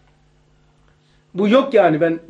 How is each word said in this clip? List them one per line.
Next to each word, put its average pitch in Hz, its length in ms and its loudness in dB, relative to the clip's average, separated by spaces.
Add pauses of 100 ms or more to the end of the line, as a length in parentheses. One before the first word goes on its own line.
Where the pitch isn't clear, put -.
(1300)
Bu 196 140 -4
yok 269 260 0
yani, 165 260 2
ben 165 300 -4